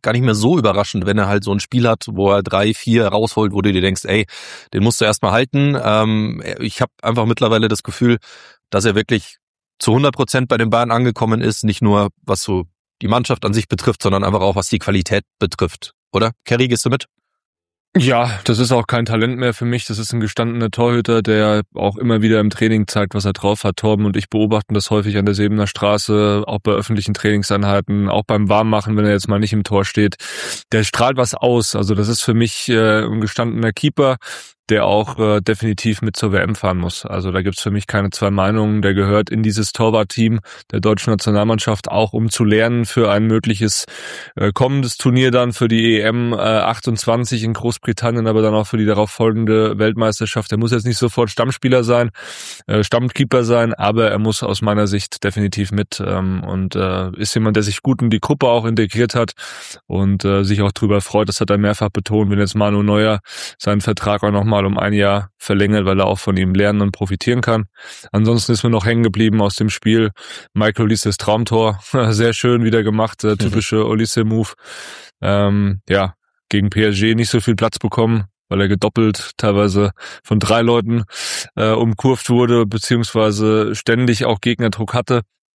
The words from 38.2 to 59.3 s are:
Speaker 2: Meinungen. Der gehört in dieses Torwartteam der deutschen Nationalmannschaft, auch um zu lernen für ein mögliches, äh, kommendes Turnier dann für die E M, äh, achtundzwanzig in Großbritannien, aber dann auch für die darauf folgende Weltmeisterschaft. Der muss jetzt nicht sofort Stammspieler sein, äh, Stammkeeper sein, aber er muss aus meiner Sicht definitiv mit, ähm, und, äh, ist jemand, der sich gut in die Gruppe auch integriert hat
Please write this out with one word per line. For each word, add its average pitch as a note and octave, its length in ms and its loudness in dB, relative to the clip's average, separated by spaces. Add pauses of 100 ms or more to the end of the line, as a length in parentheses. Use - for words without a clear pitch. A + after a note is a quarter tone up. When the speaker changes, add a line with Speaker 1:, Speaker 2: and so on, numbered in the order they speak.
Speaker 2:
Meinungen. G#2+ 500 0
Der G2 120 2
gehört G2+ 360 2
in A2 140 -2
dieses G#2 300 -2
Torwartteam A2+ 640 0 (320)
der G#2 80 -2
deutschen G#2+ 320 0
Nationalmannschaft, G#2+ 760 0
auch G#2+ 240 0
um A2+ 160 -2
zu A#2 160 0
lernen A2+ 400 2
für A2 260 2
ein G#2 140 2
mögliches, A2 600 0 (500)
äh, G2+ 180 0
kommendes C3 420 0
Turnier B2+ 360 2
dann B2 200 2
für A2+ 160 0
die A2+ 280 2
E G#2+ 40 2
M, A#2 320 0
äh, A2 60 -2
achtundzwanzig A2 1080 -2
in A2+ 80 -2
Großbritannien, A#2 760 -2
aber A2 140 2
dann G#2+ 120 2
auch G#2+ 120 0
für A2+ 120 -4
die G#2+ 80 0
darauf G#2 260 0
folgende A2 640 0
Weltmeisterschaft. A2 760 -2
Der G#2 60 0
muss A2+ 140 0
jetzt A2+ 140 0
nicht A#2+ 140 -2
sofort A#2 300 0
Stammspieler B2+ 540 0
sein, A#2+ 280 2 (560)
äh, G#2 140 2
Stammkeeper B2 640 0
sein, A#2 300 2
aber A2 360 2
er G2+ 100 0
muss G#2+ 220 0
aus G2+ 200 -4
meiner G#2 260 2
Sicht G2 380 -4
definitiv G2+ 480 -2
mit, G2+ 320 -4
ähm, F#2 400 -2
und, F#2+ 320 -4
äh, F#2 400 -2
ist G#2 160 -4
jemand, G#2+ 240 2
der G#2+ 60 4
sich G2+ 180 -4
gut C3 200 0
in A#2+ 80 2
die G#2+ 120 2
Gruppe C3+ 260 0
auch A#2 160 4
integriert A2+ 520 0
hat A#2 180 -2 (520)